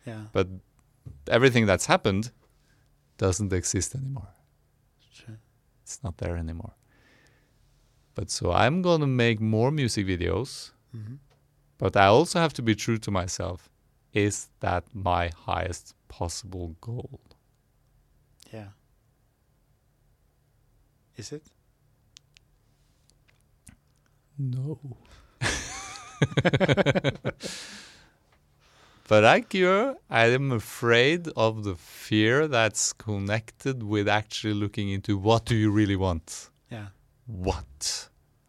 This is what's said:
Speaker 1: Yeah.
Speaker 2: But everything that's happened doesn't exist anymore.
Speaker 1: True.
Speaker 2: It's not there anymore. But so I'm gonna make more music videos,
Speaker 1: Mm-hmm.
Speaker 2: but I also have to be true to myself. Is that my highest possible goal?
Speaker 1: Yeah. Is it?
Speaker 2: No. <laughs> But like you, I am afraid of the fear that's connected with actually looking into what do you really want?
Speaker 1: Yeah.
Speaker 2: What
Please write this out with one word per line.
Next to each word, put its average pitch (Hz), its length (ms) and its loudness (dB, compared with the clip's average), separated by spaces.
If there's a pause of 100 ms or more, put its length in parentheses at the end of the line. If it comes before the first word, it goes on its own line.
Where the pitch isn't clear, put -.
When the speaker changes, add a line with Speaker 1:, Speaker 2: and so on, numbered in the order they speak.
Speaker 1:
Yeah. 110 260 -12
Speaker 2:
But 95 160 0 (760)
everything 120 400 4
that's 92 200 2
happened 117 440 0 (880)
doesn't 95 340 0
exist 90 420 -2
anymore. 135 340 -8 (840)
Speaker 1:
True. - 240 -20 (460)
Speaker 2:
It's - 200 -16
not 87 160 -8
there 87 180 -6
anymore. 82 380 -10 (1400)
But - 160 -8
so 87 220 -2
I'm 123 300 4
gonna 165 240 2
make 117 340 2
more 110 320 2
music 113 340 -2
videos, 90 680 -4 (220)
Speaker 1:
Mm-hmm. 113 220 -14 (600)
Speaker 2:
but 98 180 0
I 98 100 10
also 139 340 6
have 160 140 2
to 135 80 -8
be 113 120 2
true 113 240 -2
to 107 120 -6
myself. 90 580 -4 (440)
Is 104 360 0 (120)
that 90 240 -2 (100)
my 87 360 0 (160)
highest 87 480 -6 (140)
possible 87 720 -10
goal? 123 400 -12 (1300)
Speaker 1:
Yeah. 104 180 -16 (2500)
Is 110 160 -14
it? 151 100 -12 (3000)
Speaker 2:
No. 135 400 -6 (600)
<laughs> - 80 -2 (3500)
But 107 160 8
like 185 300 6
you, 196 420 2 (140)
I 117 160 4
am 131 260 2
afraid 123 840 2
of 110 300 0
the 98 120 -4
fear 113 720 0
that's 113 460 0
connected 107 880 -6
with 104 240 0
actually 107 460 -2
looking 101 380 -2
into 98 260 -2
what 110 300 2
do 120 100 0
you 107 140 2
really 101 260 4
want? 90 540 -4 (200)
Speaker 1:
Yeah. 107 180 -12 (380)
Speaker 2:
What - 840 -6 (380)